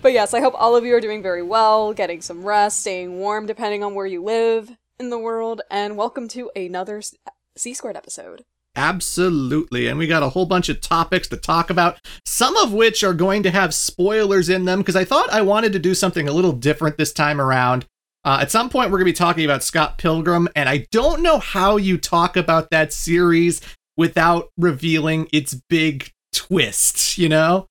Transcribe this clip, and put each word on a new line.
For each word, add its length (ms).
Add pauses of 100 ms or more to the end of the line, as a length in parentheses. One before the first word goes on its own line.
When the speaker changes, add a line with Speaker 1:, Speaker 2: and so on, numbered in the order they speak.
Speaker 1:
But 120
yes, 200
I 60
hope 160
all 180
of 100
you 120
are 40
doing 220
very 220
well, 480
getting 300
some 200
rest, 380
staying 400
warm, 260
depending 380
on 100
where 100
you 160
live 480 (300)
in 120
the 80
world, 420 (100)
and 260
welcome 340
to 260
another 420
S-, 160 (420)
C 160
squared 240
episode. 480 (300)
Speaker 2:
Absolutely, 1120
and 140
we 80
got 160
a 60
whole 140
bunch 240
of 120
topics 480
to 80
talk 340
about, 300 (260)
some 300
of 160
which 320
are 100
going 300
to 80
have 200
spoilers 760
in 160
them, 180
'cause 140
I 80
thought 280
I 100
wanted 320
to 40
do 160
something 320
a 60
little 180
different 480
this 140
time 280
around. 460 (380)
Uh, 160
at 100
some 200
point, 200
we're 80
gonna 60
be 80
talking 320
about 180
Scott 360
Pilgrim, 580
and 120
I 220
don't 320
know 160
how 380
you 200
talk 400
about 340
that 220
series 680 (360)
without 600
revealing 760
its 220
big 560 (240)
twist, 840
you 100
know? 420